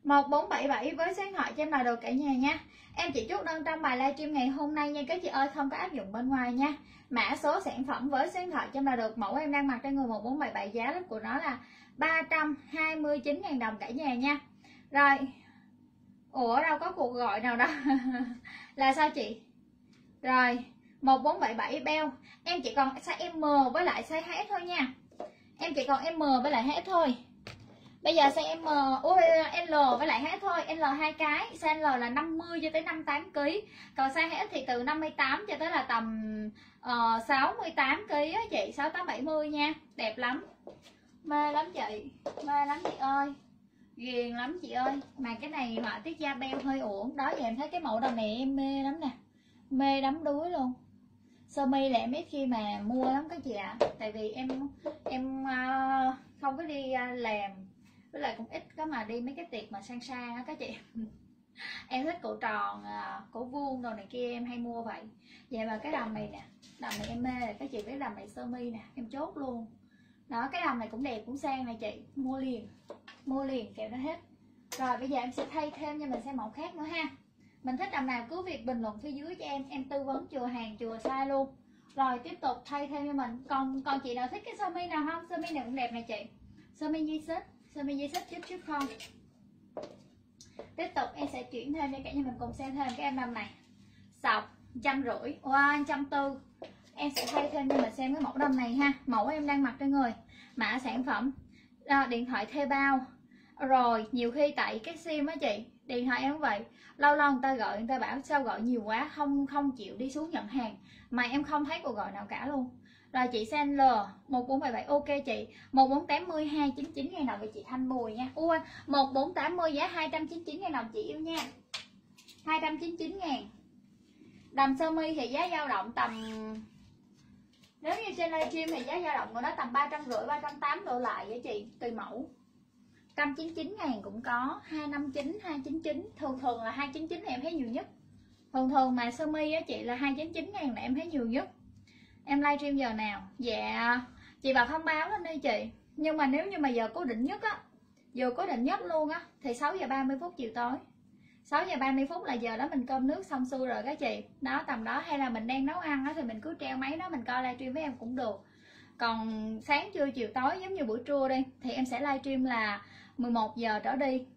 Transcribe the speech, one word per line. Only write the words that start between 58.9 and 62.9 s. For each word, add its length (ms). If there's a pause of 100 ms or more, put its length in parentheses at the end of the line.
đi 160
mấy 140
cái 100
tiệc 280
mà 100
sang 180
sang 360
á 100
các 120
chị. 180 (180)
<laughs> 960
Em 160
thích 180
cổ 140
tròn, 480
ờ, 360 (100)